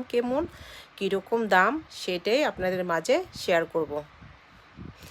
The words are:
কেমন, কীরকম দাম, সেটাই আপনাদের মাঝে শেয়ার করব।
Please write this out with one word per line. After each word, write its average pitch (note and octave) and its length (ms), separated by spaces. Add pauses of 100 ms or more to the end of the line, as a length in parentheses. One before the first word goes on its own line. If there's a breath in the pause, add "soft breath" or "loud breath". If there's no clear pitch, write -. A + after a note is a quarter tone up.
(120)
কেমন, B3 300 (560 loud breath)
কীরকম G3 420 (160)
দাম, F#3+ 160 (320)
সেটাই G3 360 (120)
আপনাদের F#3 400
মাঝে E3 240 (260)
শেয়ার E3+ 220 (100)
করব। D#3 180 (1200 loud breath)